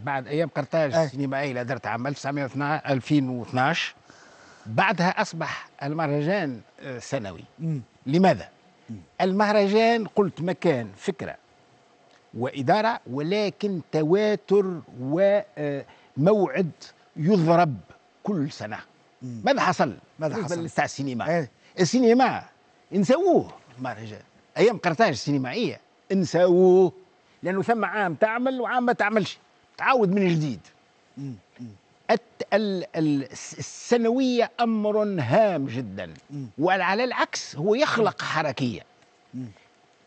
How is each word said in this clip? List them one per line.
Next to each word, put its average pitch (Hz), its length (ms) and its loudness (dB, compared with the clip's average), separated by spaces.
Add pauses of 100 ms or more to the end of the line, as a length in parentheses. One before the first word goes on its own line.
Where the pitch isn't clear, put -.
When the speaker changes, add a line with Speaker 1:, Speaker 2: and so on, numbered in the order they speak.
Speaker 1:
بعد 139 220 -6
أيام 151 280 -2
قرطاج 160 400 -2
Speaker 2:
أي. 160 100 2
Speaker 1:
السينمائي 139 440 -4
اللي 123 140 -4
درت 123 240 -6
عام 117 200 -4
ألف 143 100 -6
وتسعمية 143 260 -6
واثناعش، 143 460 -4
ألفين 135 400 0
واثناعش، 127 680 -2 (680)
بعدها 180 560 0
أصبح 160 480 -8 (140)
المهرجان، 147 760 -2 (200)
آه، 135 180 -12
سنوي. 98 440 -8 (160)
Speaker 2:
مم. 156 220 -4 (240)
Speaker 1:
لماذا؟ 156 420 4 (420)
Speaker 2:
مم. 113 60 -12 (260)
Speaker 1:
المهرجان 208 840 2
قلت 185 340 -2
مكان 156 560 -2
فكرة 107 380 -8 (1000)
وإدارة، 147 680 0 (120)
ولكن 185 680 -2 (100)
تواتر 190 880 2 (220)
و، 196 400 2 (160)
آه، 143 280 -6 (320)
موعد 175 540 2 (440)
يضرب 165 600 4 (480)
كل 165 280 -2
سنة. 107 260 -10 (440)
Speaker 2:
مم. 120 240 -12
Speaker 1:
ماذا 254 160 2
حصل؟ 180 320 0 (260)
Speaker 2:
ماذا 151 160 -4
Speaker 1:
بالنسبة 175 200 -4
Speaker 2:
حصل؟ 170 100 -6
Speaker 1:
لتاع 156 200 -2
السينما. 135 520 -4
Speaker 2:
أي. 147 120 -4 (300)
Speaker 1:
السينما 226 640 4 (480)
نسووه 220 600 2 (260)
المهرجان. 110 440 -12 (360)
أيام 202 200 4
قرطاج 180 300 2
السينمائية 143 720 -2 (320)
نسووه، 180 800 6 (520)
لأنه 185 180 -2
ثم 220 240 0
عام 185 280 -2
تعمل 247 480 0
وعام 240 240 0
ما 240 80 2
تعملش، 208 460 0 (380)
تعاود 220 340 4
من 196 160 2
جديد. 151 320 0 (580)
Speaker 2:
مم. 135 160 -10 (260)
مم. 123 80 -12 (440)
Speaker 1:
الت-، - 420 -2
ال-، 202 320 -2 (100)
ال-، 147 360 0
الس-، - 280 -16
السنوية 240 1000 0
أمر 214 380 0 (220)
هام 156 460 2
جدا، 101 480 -8 (160)
Speaker 2:
مم. 143 180 -10 (100)
Speaker 1:
وعلى 185 460 0
العكس - 520 -6
هو 196 200 0
يخلق 240 460 0
حركية. 135 600 -4 (520)
Speaker 2:
مم. 123 120 -10 (600)